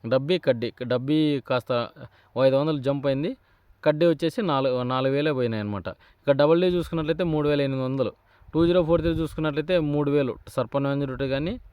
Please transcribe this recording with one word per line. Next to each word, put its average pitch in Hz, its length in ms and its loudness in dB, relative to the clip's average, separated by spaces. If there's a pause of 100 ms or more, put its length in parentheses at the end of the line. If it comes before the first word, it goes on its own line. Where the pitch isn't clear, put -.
డబ్బీ, 135 320 0
కడ్డీ, 120 340 0 (100)
డబ్బీ 135 580 0
కాస్త 120 480 -2 (480)
ఓ 131 80 2
ఐదు 135 120 4
వందలు 147 220 0
జంప్ 139 280 -2
అయింది. 143 300 -2 (480)
కడ్డీ 151 220 2
వచ్చేసి 165 360 0
నాలుగు, 135 400 0
నాలుగు 131 300 0
వేలే 147 200 0
పోయినాయి 117 280 -2
అనమాట. 101 280 -6
ఇక - 420 -8
డబల్ 147 300 6
డీ 185 60 2
చూసుకున్నట్లయితే 165 580 -2
మూడు 151 240 0
వేల 147 120 2
ఎనిమిది 135 240 -2
వందలు, 131 280 -2 (420)
టూ 165 120 4
జీరో 175 160 4
ఫోర్ 165 180 2
త్రీ 165 120 0
చూసుకున్నట్లయితే 156 680 -2
మూడు 147 320 0
వేలు 143 260 0 (120)
సర్పన్ 139 380 -2
వన్ 139 140 -2
జీరో 135 140 -4
టూ 135 140 -4
కానీ 156 320 -4 (120)